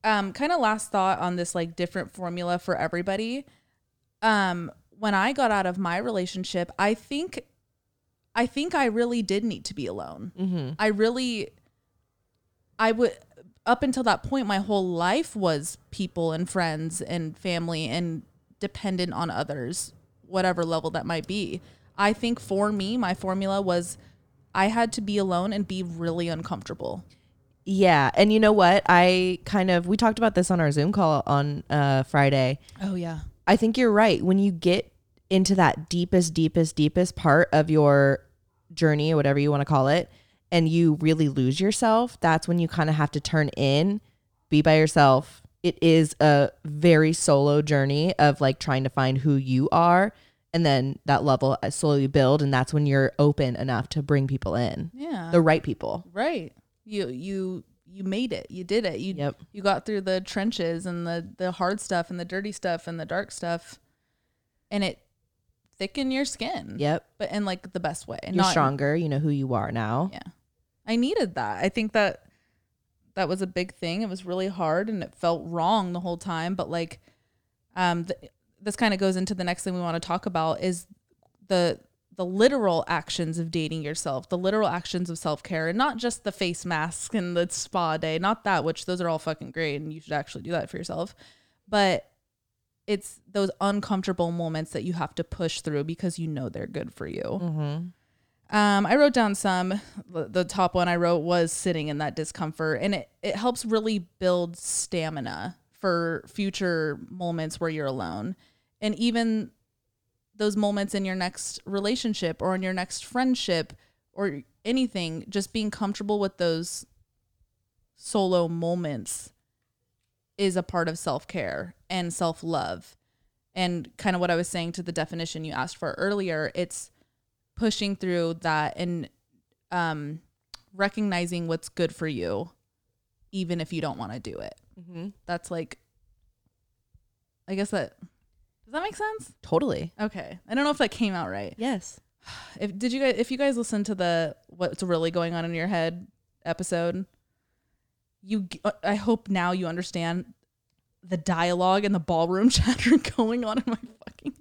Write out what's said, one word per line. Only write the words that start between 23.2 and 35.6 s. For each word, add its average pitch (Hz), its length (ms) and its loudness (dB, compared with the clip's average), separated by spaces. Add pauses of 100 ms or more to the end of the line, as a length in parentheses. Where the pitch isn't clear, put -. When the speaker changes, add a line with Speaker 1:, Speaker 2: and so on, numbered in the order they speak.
Speaker 1:
was 180 380 -2 (560)
I 190 140 4
had 226 260 0
to - 80 -4
be 202 160 -2
alone 190 340 0
and 202 160 -2
be 190 140 -4
really 170 460 -4
uncomfortable. 165 760 -8 (640)
Speaker 2:
Yeah. 180 460 6
And 208 180 6
you 214 80 6
know 214 140 8
what? 196 340 6
I 180 580 6
kind 190 260 2
of, 175 160 2
we 202 100 2
talked 220 220 2
about 226 160 2
this 180 160 4
on 180 80 4
our 151 120 4
Zoom 151 200 2
call 165 340 2
on, 143 440 0
uh, 139 340 2
Friday. 139 560 2 (220)
Speaker 1:
Oh, 190 120 -4
yeah. 170 280 -6 (260)
Speaker 2:
I 190 80 8
think 226 200 2
you're 247 160 6
right. 208 320 6
When 190 140 4
you 196 140 4
get 180 400 0 (400)
into 190 240 4
that 160 340 4